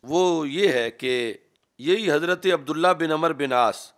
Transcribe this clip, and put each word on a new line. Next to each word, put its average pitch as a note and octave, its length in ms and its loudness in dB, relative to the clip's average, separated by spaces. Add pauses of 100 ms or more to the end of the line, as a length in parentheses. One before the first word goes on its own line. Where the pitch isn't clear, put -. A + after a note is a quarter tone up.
वो E3 440 0
ये F3 260 0
है A#2 200 0
कि B2+ 200 -4 (640)
यही F#3 300 0
हज़रत E3+ 400 0
अब्दुल्ला D#3+ 460 0
बिन D#3 160 -2
अमर D#3+ 220 0
बिन C3+ 220 -4
आस A#2 420 0